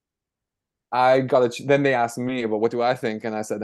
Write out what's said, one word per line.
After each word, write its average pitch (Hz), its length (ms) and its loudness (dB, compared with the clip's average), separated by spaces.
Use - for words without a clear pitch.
I 127 300 4
got 127 220 2
a 120 60 2
ch-, 127 160 -12
then 139 180 2
they 135 100 2
asked 120 240 -2
me 127 260 -4
about 107 180 -2
what 117 100 2
do 120 100 -4
I 123 120 2
think, 110 300 -6
and 110 120 -6
I 107 60 -4
said, 107 220 -8